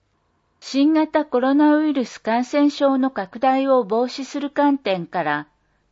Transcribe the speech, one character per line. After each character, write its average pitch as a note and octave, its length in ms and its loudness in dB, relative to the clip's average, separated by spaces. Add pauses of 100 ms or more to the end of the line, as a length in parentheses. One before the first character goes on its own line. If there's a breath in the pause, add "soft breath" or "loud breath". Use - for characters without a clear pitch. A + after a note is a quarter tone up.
(600)
新 C#4+ 320 0
型 D#4 320 0
コ B3+ 140 -2
ロ C4 140 2
ナ D4+ 240 4
ウ D#4 100 0
イ D4+ 60 0
ル C4+ 120 -2
ス - 160 -14
感 A#3 220 -2
染 D4 260 0
症 C#4 280 0
の C4+ 140 0
拡 G3+ 280 -10
大 C4+ 280 0
を C4 160 2
防 A3 240 -2
止 C4 180 -12
す C#4+ 140 -8
る C#4 100 -6
観 C#4+ 280 2
点 F#3 300 -4
か F3 160 -4
ら、 D3 240 -4 (440)